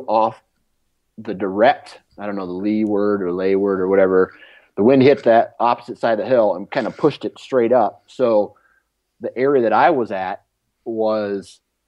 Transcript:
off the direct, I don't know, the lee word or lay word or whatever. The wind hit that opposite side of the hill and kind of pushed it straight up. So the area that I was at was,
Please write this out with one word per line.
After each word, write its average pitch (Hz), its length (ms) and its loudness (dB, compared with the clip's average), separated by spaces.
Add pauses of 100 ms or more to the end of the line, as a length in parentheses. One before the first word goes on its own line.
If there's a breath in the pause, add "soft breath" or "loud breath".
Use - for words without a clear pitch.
off 110 340 -2 (760)
the 107 160 -10
direct, 104 640 -2 (180)
I 101 80 -14
don't 104 100 -8
know, 95 120 -10
the 90 60 -10
lee 104 320 -2
word 104 360 -2
or 87 100 -4
lay 95 240 -2
word 98 240 0
or 92 80 -2
whatever. 95 460 2 (420 loud breath)
The 98 80 -2
wind 131 200 4
hit 139 200 4
that 117 360 2
opposite 117 400 -2
side 117 140 0
of 104 120 -4
the - 0 -
hill 110 300 2
and 92 160 -12
kind 123 160 -4
of 87 100 -12
pushed - 280 -2
it - 120 -10
straight 117 340 -2
up. 113 360 0
So 110 480 -2 (680)
the 117 160 -10
area 135 240 2
that 107 120 0
I 139 180 4
was 120 200 -2
at 95 300 -8 (440)
was, 107 760 -6 (280)